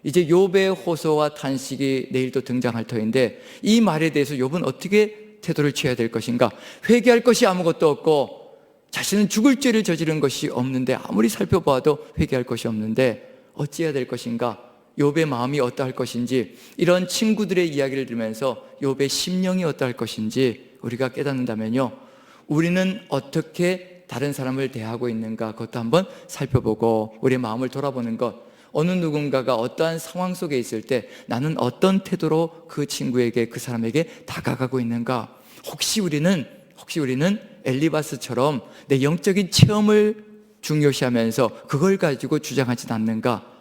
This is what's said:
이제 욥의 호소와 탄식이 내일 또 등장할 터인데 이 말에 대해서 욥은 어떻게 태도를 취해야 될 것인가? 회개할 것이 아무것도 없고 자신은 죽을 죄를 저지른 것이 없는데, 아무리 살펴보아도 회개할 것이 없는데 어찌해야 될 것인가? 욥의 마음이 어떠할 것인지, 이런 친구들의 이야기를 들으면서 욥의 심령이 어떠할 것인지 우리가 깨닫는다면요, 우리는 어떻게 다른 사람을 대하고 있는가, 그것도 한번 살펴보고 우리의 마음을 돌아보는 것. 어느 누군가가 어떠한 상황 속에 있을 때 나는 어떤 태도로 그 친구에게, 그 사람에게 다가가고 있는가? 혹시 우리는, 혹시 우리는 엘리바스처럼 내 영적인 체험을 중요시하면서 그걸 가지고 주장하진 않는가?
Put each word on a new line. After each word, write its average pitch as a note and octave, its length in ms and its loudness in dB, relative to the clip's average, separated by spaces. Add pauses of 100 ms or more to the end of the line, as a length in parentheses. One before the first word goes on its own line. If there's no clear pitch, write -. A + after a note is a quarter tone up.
이제 D3+ 220 2
욥의 F#3+ 580 4
호소와 D3+ 500 0
탄식이 C3+ 760 -4
내일 B2+ 220 -2
또 C3 80 0
등장할 B2 480 -2
터인데 A#2 520 0 (220)
이 A3 180 4
말에 D#3+ 300 2
대해서 C#3+ 240 0
욥은 C3+ 320 -2
어떻게 G#3 760 0
태도를 D3 320 0
취해야 B2+ 220 -2
될 A2+ 160 0
것인가? A#2+ 400 -4 (400)
회개할 A#3+ 320 4
것이 A#3+ 240 4
아무것도 E3+ 420 2
없고 C#3+ 680 -2 (320)
자신은 - 380 0
죽을 B3 320 2
죄를 A3 240 2
저지른 D#3+ 340 0
것이 C#3+ 300 -2
없는데, B2+ 460 -2
아무리 - 340 0
살펴보아도 D3 760 2 (140)
회개할 C3+ 260 0
것이 A#2+ 240 -4
없는데 A2 760 -2 (100)
어찌해야 D3 400 -4
될 B2+ 140 -4
것인가? A#2 520 -4 (380)
욥의 D3 280 2
마음이 C3+ 340 0
어떠할 B2+ 340 -2
것인지, A#2+ 600 -2 (200)
이런 F3+ 320 2
친구들의 F#3+ 580 0
이야기를 C3+ 380 -2
들으면서 A#2 580 -4 (200)
욥의 C#3 260 0
심령이 F#3 560 -2
어떠할 C3+ 320 -2
것인지 A2+ 760 -2 (100)
우리가 A#2+ 280 -4
깨닫는다면요, B2 840 -2 (560)
우리는 F3+ 600 0
어떻게 F3 1000 -4
다른 C#3 240 -4
사람을 C3 400 -4
대하고 A#2 360 -6
있는가, A2 440 -6
그것도 A#2 260 -10
한번 B2+ 280 2 (200)
살펴보고 A2+ 960 0
우리의 B2+ 180 2
마음을 B2 300 -4
돌아보는 B2+ 500 -4
것. - 320 -6 (220)
어느 E3 180 2
누군가가 D3 640 0
어떠한 D#3+ 440 -2
상황 F3+ 360 -6
속에 D3 240 -4
있을 A2 240 -6
때 - 260 -2 (180)
나는 C#3+ 320 -2
어떤 F#3+ 440 2
태도로 E3 640 -2
그 D3 180 -6
친구에게, A#2+ 640 0
그 - 120 -10
사람에게 A#2+ 680 -4
다가가고 C3 540 -4
있는가? A#2 580 -4 (280)
혹시 - 340 -4
우리는, E3 460 0 (320)
혹시 - 200 -8
우리는 D3 400 2 (260)
엘리바스처럼 C#3 1000 0 (260)
내 C3+ 140 4
영적인 F3 480 2
체험을 G#3+ 760 6 (380)
중요시하면서 B2+ 1040 2
그걸 F#3 280 2
가지고 D3 440 -2
주장하진 B2 500 -2
않는가? A2 560 -2 (140)